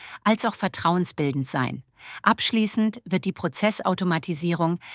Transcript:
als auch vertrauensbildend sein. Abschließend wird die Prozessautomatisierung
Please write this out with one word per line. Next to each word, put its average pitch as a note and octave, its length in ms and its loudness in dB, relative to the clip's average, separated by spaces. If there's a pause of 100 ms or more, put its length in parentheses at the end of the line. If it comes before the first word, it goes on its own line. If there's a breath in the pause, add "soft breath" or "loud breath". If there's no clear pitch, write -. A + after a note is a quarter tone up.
(240 loud breath)
als A3+ 220 4
auch A3 100 0
vertrauensbildend D#3+ 920 0
sein. - 340 -2 (400 loud breath)
Abschließend A3 800 2
wird F3+ 220 -2
die F#3+ 80 -2
Prozessautomatisierung E3+ 1500 0 (160 loud breath)